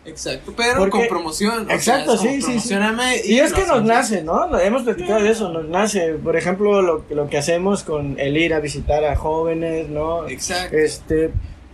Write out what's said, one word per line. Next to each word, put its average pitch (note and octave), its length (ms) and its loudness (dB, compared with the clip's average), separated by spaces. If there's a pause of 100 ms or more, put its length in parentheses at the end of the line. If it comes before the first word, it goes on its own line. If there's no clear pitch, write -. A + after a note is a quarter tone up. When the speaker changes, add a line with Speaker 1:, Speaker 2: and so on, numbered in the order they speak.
Speaker 1:
Exacto, D#3+ 500 -10
pero A#3+ 220 2
Speaker 2:
Porque G3 140 4
Speaker 1:
con A3+ 160 2
promoción, G3 560 -2
o - 40 -10
sea, E3+ 80 0
Speaker 2:
Exacto, B3 380 2
Speaker 1:
es G3+ 60 2
como G#3 120 2
Speaker 2:
sí, C#4 40 -2
sí, C#4 60 -2
sí. G#3+ 60 -2
Speaker 1:
promocioname A3+ 760 0
y G#3 80 2
Speaker 2:
Y A#3+ 60 6
es D4+ 120 6
Speaker 1:
lo F4 40 -2
Speaker 2:
que F#4+ 80 2
nos E4+ 80 0
Speaker 1:
hacemos. A3 160 4
Speaker 2:
nace, A3 360 2
¿no? A#3 360 0
Hemos G#3+ 240 2
platicado F#3+ 320 0
de A3 60 4
Speaker 1:
Claro. G#3+ 120 4
Speaker 2:
eso, G#3+ 160 -4
nos E3 200 -4
nace. F3+ 440 0 (100)
Por D#3+ 140 0
ejemplo, G3 460 2
lo, E3 260 2
lo D3 200 -2
que D3+ 100 -2
hacemos F3 440 0
con C#3+ 360 -4
el C#3 180 0
ir E3 160 2
a D#3 60 0
visitar D3 460 -2
a C#3+ 100 0
jóvenes, D#3+ 760 -2
¿no? D#3 380 -4
Speaker 1:
Exacto. F3 500 -6
Speaker 2:
Este, D#3 540 0 (420)